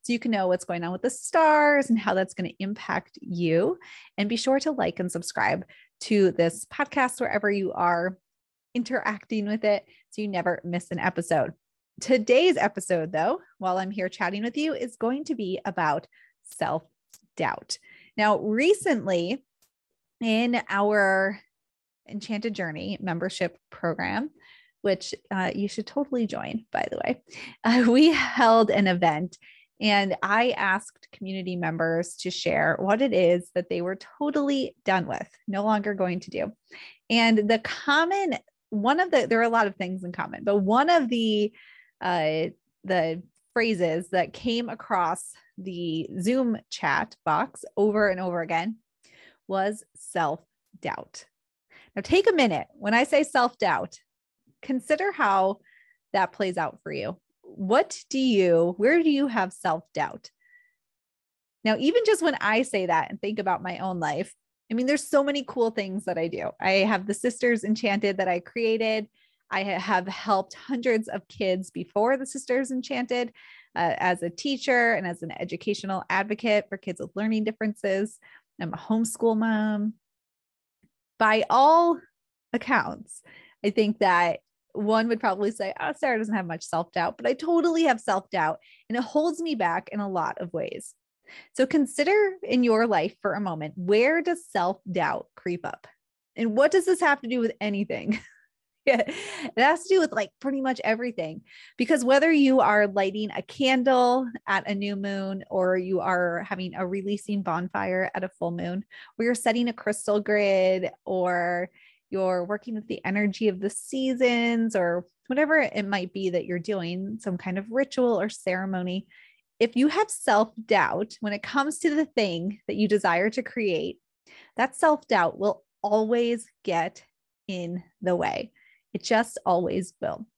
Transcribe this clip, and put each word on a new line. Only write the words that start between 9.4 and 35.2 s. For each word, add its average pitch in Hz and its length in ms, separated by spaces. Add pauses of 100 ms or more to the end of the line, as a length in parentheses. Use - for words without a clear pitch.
with 214 160
it 208 220 (260)
so - 100
you 214 60
never 180 380
miss 175 260
an 170 80
episode. 165 540 (480)
Today's 269 560
episode, 180 560
though, 196 280 (180)
while 185 200
I'm 190 140
here 190 160
chatting 196 340
with 233 140
you, 302 180
is 233 220
going 262 300
to 277 100
be 190 280
about 165 440 (340)
self-doubt. - 1400 (380)
Now, 208 220
recently 220 1040 (760)
in 233 480
our 196 720 (680)
Enchanted 208 460
Journey 180 460
membership 180 560 (140)
program, 185 600 (500)
which, 190 340 (160)
uh, 190 240
you 196 140
should - 180
totally 269 400
join, - 460
by - 180
the - 140
way, - 180 (200)
<laughs> - 220
uh, 240 240
we 294 240
held 226 580
an 196 180
event 175 500 (420)
and 202 420
I 226 280
asked - 600
community 190 460
members 165 640
to 180 120
share 156 480
what 208 240
it 262 100
is 180 440
that 180 120
they 175 140
were 185 160 (200)
totally 285 640
done 190 220
with, - 220 (200)